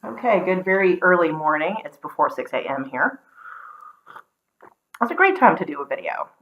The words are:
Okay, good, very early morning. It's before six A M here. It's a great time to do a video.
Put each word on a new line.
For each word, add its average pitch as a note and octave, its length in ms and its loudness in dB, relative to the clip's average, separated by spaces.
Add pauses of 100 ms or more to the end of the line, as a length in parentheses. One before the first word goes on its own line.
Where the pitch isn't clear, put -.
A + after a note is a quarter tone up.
Okay, A#3 400 0
good, F#3 220 -2
very F#3+ 380 2
early F3 280 4
morning. D#3 440 -2 (100)
It's - 120 -14
before - 340 -2
six - 220 -8
A C3 40 -2
M C3+ 320 -6
here. F3 300 -2 (1800)
It's A#3 120 -2
a E4+ 40 -6
great F#4+ 220 4
time G#3+ 200 6
to E3+ 80 -4
do D3 160 -10
a C#3 40 -6
video. - 420 -6 (140)